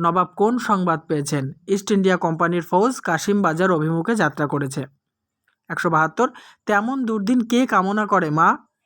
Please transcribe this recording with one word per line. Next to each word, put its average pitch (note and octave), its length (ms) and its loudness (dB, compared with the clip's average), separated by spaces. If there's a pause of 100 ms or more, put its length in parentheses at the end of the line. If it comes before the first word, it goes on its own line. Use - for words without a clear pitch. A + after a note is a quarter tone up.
নবাব E3+ 360 0
কোন A3+ 220 2
সংবাদ F3+ 420 0
পেয়েছেন? D3 520 -4 (140)
ইস্ট G3+ 240 -2
ইন্ডিয়া F#3+ 260 2
কোম্পানির E3+ 460 0
ফৌজ G#3+ 380 0
কাশিম G3+ 420 0
বাজার F3 280 2
অভিমুখে E3 440 0
যাত্রা D#3 320 -2
করেছে। C#3+ 400 -4 (840)
একশো F3 220 -4
বাহাত্তর, D#3+ 400 0 (360)
তেমন A#3 380 0
দুর্দিন A3 360 0
কে A#3+ 260 2
কামনা G3+ 400 0
করে F3+ 240 0
মা? E3+ 260 4 (300)